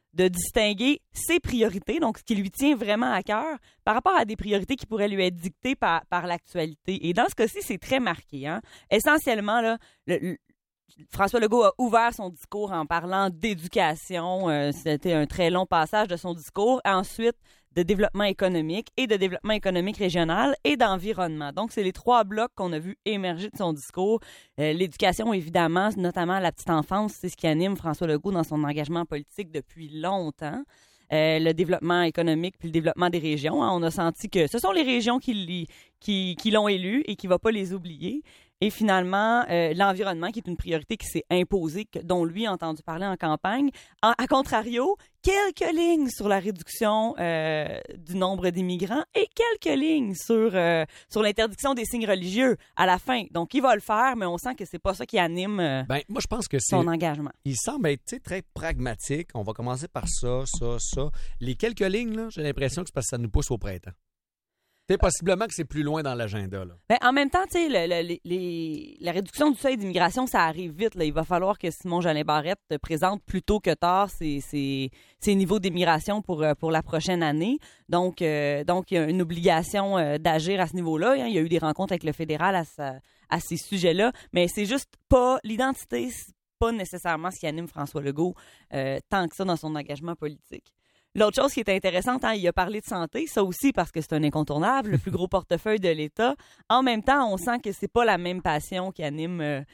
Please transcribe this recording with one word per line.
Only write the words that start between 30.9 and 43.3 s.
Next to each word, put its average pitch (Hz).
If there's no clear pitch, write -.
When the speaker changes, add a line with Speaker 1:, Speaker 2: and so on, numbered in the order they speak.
Speaker 1:
Euh, 156
le 160
développement 175
économique 170
puis 165
le 156
développement 165
des 170
régions, 151
hein, 123
on 175
a 165
senti 170
que 165
ce 233
sont 370
les 349
régions 240
qui, 254
li-, 175
qui, 190
qui 220
l'ont 208
élu 196
et 214
qui 196
va 180
pas 220
les 196
oublier. 180
Et 214
finalement, 196
euh, 170
l'environnement, 190
qui 226
est -
une 175
priorité 165
qui -
s'est -
imposée, 175
que, -
dont 175
lui 170
a 196
entendu 160
parler 170
en 190
campagne. 196